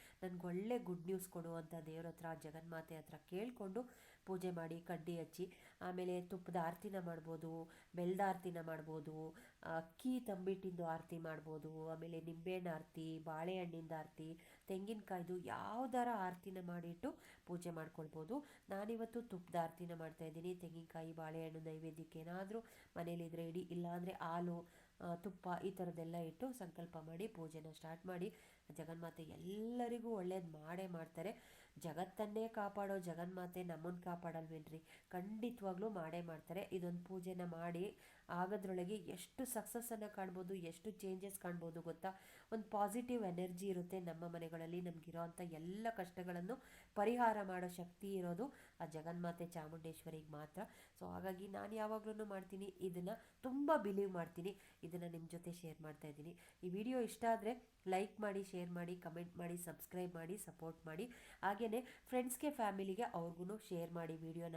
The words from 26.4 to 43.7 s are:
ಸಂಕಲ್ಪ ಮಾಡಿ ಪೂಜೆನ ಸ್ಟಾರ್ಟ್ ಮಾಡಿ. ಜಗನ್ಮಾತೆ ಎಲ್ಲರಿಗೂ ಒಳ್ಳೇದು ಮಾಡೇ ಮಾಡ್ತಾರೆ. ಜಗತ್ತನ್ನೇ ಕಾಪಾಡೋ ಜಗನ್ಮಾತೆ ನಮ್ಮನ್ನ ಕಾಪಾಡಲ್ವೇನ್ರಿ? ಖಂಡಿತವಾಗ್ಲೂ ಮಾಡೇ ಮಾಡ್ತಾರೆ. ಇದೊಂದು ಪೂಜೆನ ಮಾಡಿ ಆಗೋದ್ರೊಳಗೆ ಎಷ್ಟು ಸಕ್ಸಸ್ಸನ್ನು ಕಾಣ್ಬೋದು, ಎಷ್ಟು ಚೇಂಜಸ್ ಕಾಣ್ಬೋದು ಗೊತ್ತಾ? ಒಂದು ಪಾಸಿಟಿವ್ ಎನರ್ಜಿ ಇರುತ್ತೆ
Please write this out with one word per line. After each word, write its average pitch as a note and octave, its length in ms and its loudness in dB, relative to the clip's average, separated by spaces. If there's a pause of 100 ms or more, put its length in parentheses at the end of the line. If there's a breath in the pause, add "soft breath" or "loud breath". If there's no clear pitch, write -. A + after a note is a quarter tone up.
ಸಂಕಲ್ಪ E3+ 440 -6
ಮಾಡಿ E3 300 -4
ಪೂಜೆನ D#3+ 440 -6
ಸ್ಟಾರ್ಟ್ E3 340 -8
ಮಾಡಿ. F#3 280 0 (380 loud breath)
ಜಗನ್ಮಾತೆ E3 520 -6
ಎಲ್ಲರಿಗೂ A3+ 840 0
ಒಳ್ಳೇದು F#3 420 2
ಮಾಡೇ E3 360 -2
ಮಾಡ್ತಾರೆ. E3+ 760 -4 (160)
ಜಗತ್ತನ್ನೇ G#3 680 2
ಕಾಪಾಡೋ G3+ 520 2
ಜಗನ್ಮಾತೆ F3+ 640 -2
ನಮ್ಮನ್ನ F3 360 -2
ಕಾಪಾಡಲ್ವೇನ್ರಿ? D#3+ 840 -2 (260 loud breath)
ಖಂಡಿತವಾಗ್ಲೂ G#3 800 2
ಮಾಡೇ E3+ 320 0
ಮಾಡ್ತಾರೆ. E3+ 500 -2
ಇದೊಂದು F3 320 2
ಪೂಜೆನ F#3 420 -2
ಮಾಡಿ E3+ 520 0 (320 loud breath)
ಆಗೋದ್ರೊಳಗೆ F#3 640 4
ಎಷ್ಟು F#3+ 500 -4
ಸಕ್ಸಸ್ಸನ್ನು A3 720 0
ಕಾಣ್ಬೋದು, F#3 380 0
ಎಷ್ಟು F3 380 -2
ಚೇಂಜಸ್ G3 480 -2
ಕಾಣ್ಬೋದು E3+ 420 -2
ಗೊತ್ತಾ? E3 280 -2 (420 loud breath)
ಒಂದು A3 120 2
ಪಾಸಿಟಿವ್ A3 640 4
ಎನರ್ಜಿ F3+ 420 0
ಇರುತ್ತೆ F3+ 320 2